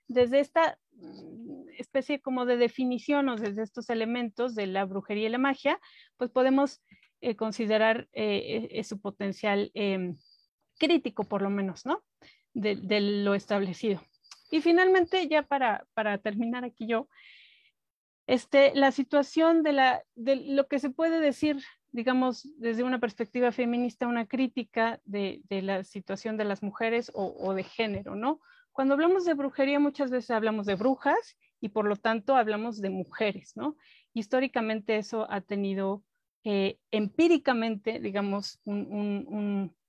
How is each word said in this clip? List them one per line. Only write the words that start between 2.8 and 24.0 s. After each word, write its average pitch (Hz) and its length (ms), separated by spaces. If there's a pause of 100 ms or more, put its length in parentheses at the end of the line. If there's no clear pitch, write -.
o 240 80
desde 208 260
estos 220 280
elementos 233 680
de 208 100
la 190 180
brujería 202 440
y - 20
la 240 80
magia, 277 400 (380)
pues 247 140
podemos, 269 520 (380)
eh, 226 160
considerar, 220 760
eh, 214 600
e-, - 80
e-, 214 40
su 202 160
potencial, 202 720
em, 190 420 (640)
crítico, 294 420
por 196 200
lo 196 80
menos, 196 360
¿no? 330 160 (520)
De, 208 200
de 202 260
lo 202 340
establecido. 196 680 (480)
Y 311 120
finalmente, 359 680
ya 302 160
para, 262 500
para 208 240
terminar 233 460
aquí 233 240
yo, 226 200 (1160)
este, 277 480
la 277 160
situación 311 720
de 302 120
la, 262 280 (140)
de 240 200
lo 277 300
que 277 140
se 277 100
puede 330 300
decir, 294 420 (300)
digamos, 254 560 (100)
desde 233 260
una 254 160
perspectiva 247 500
feminista, 240 560